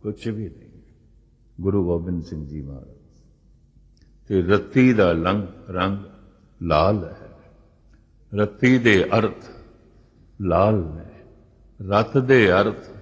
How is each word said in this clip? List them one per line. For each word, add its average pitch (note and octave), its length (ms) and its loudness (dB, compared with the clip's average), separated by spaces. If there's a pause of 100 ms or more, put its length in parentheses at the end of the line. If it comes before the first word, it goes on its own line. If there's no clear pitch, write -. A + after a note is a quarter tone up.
ਕੁਛ G#2 260 -10
ਵੀ G#2+ 160 -8
ਨਹੀਂ। - 380 -18 (800)
ਗੁਰੂ F#2+ 240 0
ਗੋਬਿੰਦ F2 380 -4
ਸਿੰਘ D2+ 240 -12
ਜੀ D2+ 140 -12
ਮਹਾਰਾਜ। - 640 -20 (1040)
ਤੇ F#2+ 140 0
ਰੱਤੀ G#2 520 2
ਦਾ F#2+ 200 4
ਲੰਗ-, F2+ 580 -4
ਰੰਗ F#2+ 260 -4 (640)
ਲਾਲ F2 580 0
ਹੈ। - 80 -20 (1040)
ਰੱਤੀ A#2 420 2
ਦੇ G#2+ 260 4
ਅਰਥ G#2+ 420 -2 (960)
ਲਾਲ F#2+ 340 2
ਨੇ, D#2+ 480 -10 (680)
ਰਤ G2+ 280 0
ਦੇ B2+ 340 4
ਅਰਥ G#2 380 0 (120)